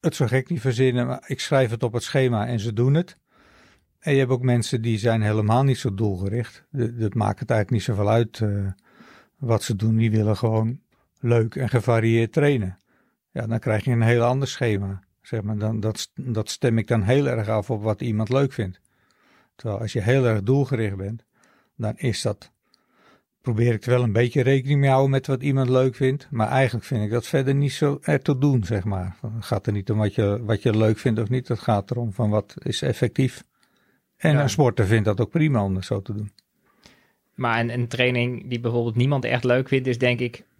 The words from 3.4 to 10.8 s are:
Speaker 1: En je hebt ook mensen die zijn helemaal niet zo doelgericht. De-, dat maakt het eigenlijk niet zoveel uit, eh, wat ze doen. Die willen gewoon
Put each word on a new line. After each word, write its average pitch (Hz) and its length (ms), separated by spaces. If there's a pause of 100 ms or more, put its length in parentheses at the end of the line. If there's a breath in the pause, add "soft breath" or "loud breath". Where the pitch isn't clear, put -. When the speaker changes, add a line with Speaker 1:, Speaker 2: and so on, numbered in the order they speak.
Speaker 1:
En - 140
je 135 60
hebt 131 120
ook 127 120
mensen 123 400
die 113 160
zijn 113 240
helemaal 107 420
niet 131 140
zo 110 160
doelgericht. 101 760
De-, 120 260
dat 110 180
maakt 104 260
het - 100
eigenlijk 107 200 (160)
niet 113 100
zoveel 104 160
uit, 113 280
eh, 101 260 (680 loud breath)
wat 117 260
ze 110 140
doen. 110 200
Die 110 140
willen 107 260
gewoon 110 440 (400)